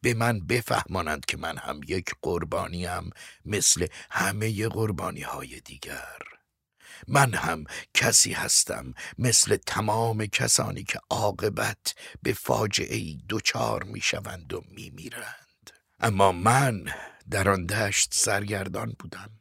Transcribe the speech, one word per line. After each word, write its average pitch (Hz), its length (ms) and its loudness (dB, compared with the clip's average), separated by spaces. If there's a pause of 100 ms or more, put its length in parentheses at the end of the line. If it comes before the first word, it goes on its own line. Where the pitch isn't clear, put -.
به 123 120 2
من 117 320 2
بفهمانند 87 760 0
که - 120 -4
من 80 220 -6
هم 73 280 -8
یک 92 360 -4
قربانیم 87 880 -4 (340)
مثل 90 420 2 (240)
همهٔ 104 580 0
قربانی‌های 95 920 -4
دیگر. - 580 -14 (920)
من 131 260 6
هم 80 300 -2 (300)
کسی - 380 6
هستم - 600 0 (240)
مثل 113 380 4
تمام 110 680 0
کسانی - 580 2
که - 140 -4 (120)
عاقبت 107 840 0 (280)
به 127 100 2
فاجعه‌ای 107 840 0 (100)
دچار 110 540 0
می‌شوند 95 680 -4
و - 180 -6
می‌میرند. - 1000 -14 (300)
اما 98 320 6
من 113 520 4 (460)
در 98 180 2
آن 95 180 4
دشت 101 480 0
سرگردان 101 840 -2
بودم. - 320 -16 (100)